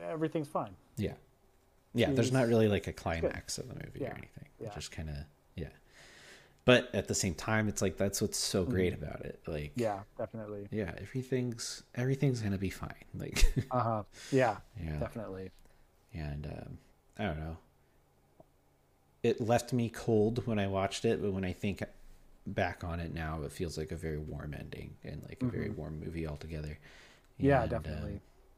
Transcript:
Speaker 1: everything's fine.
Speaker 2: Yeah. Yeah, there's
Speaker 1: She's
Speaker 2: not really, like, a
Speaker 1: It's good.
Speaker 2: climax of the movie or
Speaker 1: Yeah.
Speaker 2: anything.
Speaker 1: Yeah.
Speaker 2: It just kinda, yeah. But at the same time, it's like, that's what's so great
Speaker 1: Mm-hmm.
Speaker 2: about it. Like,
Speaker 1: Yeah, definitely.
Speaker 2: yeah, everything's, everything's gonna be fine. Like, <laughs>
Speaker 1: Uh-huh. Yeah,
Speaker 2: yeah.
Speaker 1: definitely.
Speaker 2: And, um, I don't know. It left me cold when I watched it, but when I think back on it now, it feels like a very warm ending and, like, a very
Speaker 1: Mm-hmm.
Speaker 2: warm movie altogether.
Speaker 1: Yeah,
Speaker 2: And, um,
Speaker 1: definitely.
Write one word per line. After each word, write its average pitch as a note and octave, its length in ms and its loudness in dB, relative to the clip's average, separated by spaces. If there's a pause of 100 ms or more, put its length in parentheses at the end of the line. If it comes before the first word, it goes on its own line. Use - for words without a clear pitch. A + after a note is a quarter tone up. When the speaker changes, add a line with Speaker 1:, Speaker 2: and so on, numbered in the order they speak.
Speaker 1:
everything's D#3+ 460 -2
fine. A#2 280 -4 (200)
Speaker 2:
Yeah. F#2 180 -2 (800)
Yeah, A#2+ 180 4
there's B2 200 4
Speaker 1:
She's - 0 -
Speaker 2:
not C3 160 6
really, A2+ 200 6
like, G2 200 2
a - 40 -4 (140)
Speaker 1:
It's E2 120 0
good. E2 180 0
Speaker 2:
climax - 220 -8
of - 100 -8
the - 60 -10
movie - 320 -8
or - 40 -4
Speaker 1:
Yeah. - 60 -10
Speaker 2:
anything. - 320 -16 (120)
Speaker 1:
Yeah. A2+ 80 -8
Speaker 2:
It G2+ 40 -10
just - 200 -10
kinda, D2+ 360 -6 (280)
yeah. E2 140 -6 (920)
But B2 300 8
at G2 140 0
the G#2+ 60 2
same F#2+ 200 2
time, A2 340 2
it's G2 140 -2
like, F#2+ 160 2
that's G2 240 0
what's G2+ 160 0
so F#2 280 2
great F2+ 260 4
Speaker 1:
Mm-hmm. - 20 -2
Speaker 2:
about D2 320 -8
it. - 200 -12
Like, D2+ 300 -6
Speaker 1:
Yeah, G#2+ 280 -2 (140)
definitely. G#2 520 -8
Speaker 2:
yeah, G2+ 280 -2
everything's, B2+ 880 -4 (100)
everything's C3 480 2
gonna G2 160 2
be F#2 120 0
fine. - 340 -10 (100)
Like, - 300 4 (120)
<laughs> - 140 0
Speaker 1:
Uh-huh. A#2 340 2 (260)
Yeah, A#2 300 4 (200)
Speaker 2:
yeah. D#2 200 -4
Speaker 1:
definitely. F#2+ 500 -6 (640)
Speaker 2:
And, D2 320 -6
um, - 320 -10 (400)
I A2 60 -2
don't D#2+ 160 -2
know. D#2+ 180 -6 (1600)
It A#2 180 4
left A#2 320 2
me A#2+ 160 2
cold A2+ 580 2
when A2 120 2
I G2 80 2
watched F#2+ 380 0
it, A2+ 180 4
but G2+ 100 0
when F#2+ 120 0
I F2+ 80 0
think G2+ 300 -2 (640)
back F#2 360 -2
on E2+ 180 -2
it E2 140 -6
now, D#2+ 280 -4
it C#2+ 100 -6
feels D#2+ 260 -4
like D#2 140 -4
a E2 40 -6
very D#2+ 220 -4
warm D2+ 360 -8
ending - 500 -10
and, - 240 -10
like, - 160 -6
a B2 40 2
very - 220 -4
Speaker 1:
Mm-hmm. - 20 -6
Speaker 2:
warm D#2 280 -8
movie E2 260 -6
altogether. D2+ 520 -8 (600)
Speaker 1:
Yeah, C3+ 260 6
Speaker 2:
And, A2 200 -2
um, G2+ 340 -6
Speaker 1:
definitely. - 20 -20 (360)